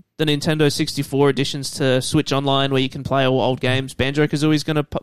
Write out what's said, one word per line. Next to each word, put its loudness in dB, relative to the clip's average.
the -2
Nintendo 2
sixty-four 0
editions -4
to 0
Switch 0
Online, 0
where 2
you 0
can -12
play 0
all 2
old 0
games. -2
Banjo 0
Kazooie 0
is 0
gonna -2
p-, -8